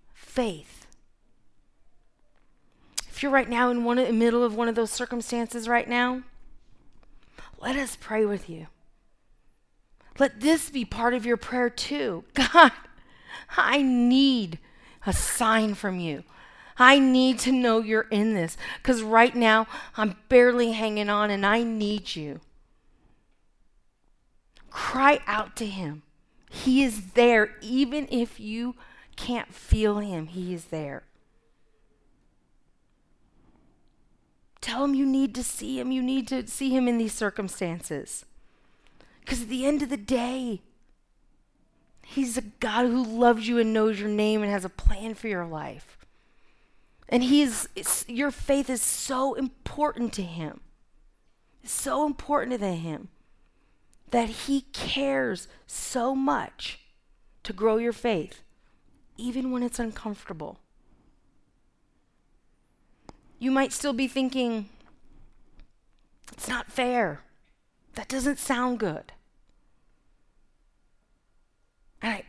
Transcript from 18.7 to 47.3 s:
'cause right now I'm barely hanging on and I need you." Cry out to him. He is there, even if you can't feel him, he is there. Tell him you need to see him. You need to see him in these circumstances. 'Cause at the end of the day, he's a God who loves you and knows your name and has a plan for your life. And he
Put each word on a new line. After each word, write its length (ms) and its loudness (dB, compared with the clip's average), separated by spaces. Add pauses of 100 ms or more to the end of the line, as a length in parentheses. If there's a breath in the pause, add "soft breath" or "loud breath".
'cause 180 2
right 340 6
now 320 4 (300 loud breath)
I'm 180 0 (140)
barely 420 6
hanging 380 -2
on 200 0
and 160 0
I 180 4
need 520 -4
you." 240 -10 (2250)
Cry 580 2
out 300 -4
to 80 -6
him. 380 -8 (460)
He 340 2
is 300 -2
there, 460 6
even 500 -2
if 300 -2
you 360 -8 (400 loud breath)
can't 380 -8
feel 440 2
him, 300 -6
he 260 -8
is 120 -10
there. 380 -10 (3500)
Tell 220 -4
him 100 0
you 120 2
need 300 0
to 80 -6
see 360 -6
him. 120 -4
You 100 -2
need 280 -2
to 180 -4
see 220 -4
him 180 2
in 100 2
these 160 -2
circumstances. 1120 -6 (1000 soft breath)
'Cause 180 -4
at 60 -10
the 160 -2
end 160 2
of 80 -4
the 80 -2
day, 640 -4 (1400)
he's 340 -4
a 40 -2
God 460 -2
who 160 2
loves 440 4
you 100 0
and 160 2
knows 260 2
your 100 -4
name 320 0
and 100 -2
has 140 -2
a 40 -10
plan 440 0
for 140 -10
your 180 -4
life. 520 -12 (1080)
And 160 2
he 180 6